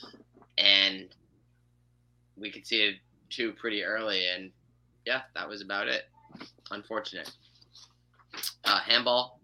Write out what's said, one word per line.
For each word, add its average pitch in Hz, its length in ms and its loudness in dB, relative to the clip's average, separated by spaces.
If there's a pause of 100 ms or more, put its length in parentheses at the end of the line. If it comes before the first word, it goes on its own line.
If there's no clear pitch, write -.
(580)
And 98 500 6 (1300)
we 101 140 -10
conceded 104 460 0 (340)
two 113 240 -2
pretty 107 280 -4
early, 101 460 0
and 92 220 -6 (560)
yeah, 127 160 -2 (120)
that 90 140 -8
was 101 140 -10
about 101 260 -4
it. 123 140 -2 (680)
Unfortunate. 104 600 -8 (1300)
Uh, 104 160 4
handball, 123 640 2